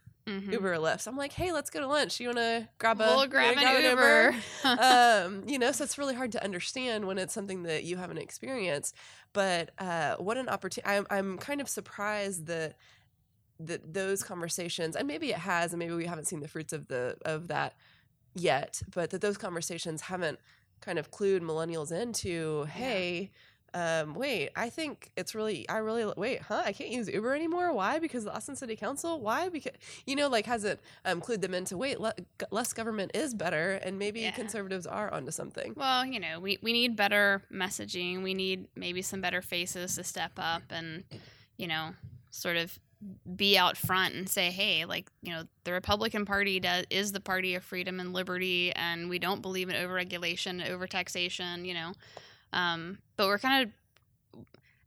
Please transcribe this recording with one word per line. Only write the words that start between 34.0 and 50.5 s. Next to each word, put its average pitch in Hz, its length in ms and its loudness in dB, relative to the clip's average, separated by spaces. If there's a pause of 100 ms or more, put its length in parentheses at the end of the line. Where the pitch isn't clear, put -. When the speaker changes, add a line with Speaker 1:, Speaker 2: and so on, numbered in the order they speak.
Speaker 1:
Yeah. 180 100 -2
Speaker 2:
conservatives 202 560 -6
are 202 260 -4
onto 147 180 -4
something." - 440 -6
Speaker 1:
Well, 262 300 2
you 262 140 -4
know, 165 200 -4
we, 196 240 -2
we 226 100 2
need 240 220 2
better 202 560 4
messaging. 185 720 -4
We 190 100 0
need 190 420 -2
maybe 180 280 -6
some 190 180 -6
better 180 220 0
faces 180 540 -4
to 180 60 -8
step 175 340 -6
up 170 340 -2
and, 165 320 -8 (540)
you 190 100 -6
know, 160 260 -4 (380)
sort 170 260 -2
of 170 220 -4 (560)
be 202 200 4
out 180 220 6
front 185 380 2
and 185 120 -4
say, 180 220 0
"Hey, 180 360 0
like, 175 260 -8 (100)
you 180 100 -8
know, 165 120 -6 (200)
the 175 100 -4
Republican 208 520 0
Party 196 340 2
does, 180 300 0
is 202 220 0
the 196 100 -4
party 185 320 0
of 180 100 -6
freedom 185 360 -6
and 180 140 -6
liberty, 180 600 0
and 170 360 -2
we 180 100 -2
don't 180 240 -2
believe 185 260 -4
in 175 60 -2
overregulation, 180 920 -2